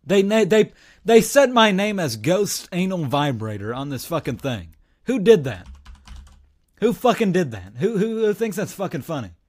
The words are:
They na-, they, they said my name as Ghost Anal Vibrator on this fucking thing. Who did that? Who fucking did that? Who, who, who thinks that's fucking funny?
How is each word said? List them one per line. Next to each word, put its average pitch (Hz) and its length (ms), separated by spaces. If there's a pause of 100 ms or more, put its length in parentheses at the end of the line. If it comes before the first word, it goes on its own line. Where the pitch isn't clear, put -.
They 196 140
na-, 214 220
they, 208 280 (320)
they 226 160
said 277 300
my 220 220
name 202 260
as 135 180
Ghost 180 540
Anal 180 360
Vibrator 113 680
on 139 160
this 127 160
fucking 147 300
thing. 98 400 (300)
Who 254 120
did 180 240
that? 101 240 (1120)
Who 226 140
fucking 208 400
did 165 180
that? 98 280
Who, 202 200
who, 220 260
who 208 80
thinks 214 240
that's 196 160
fucking 170 300
funny? 127 280 (180)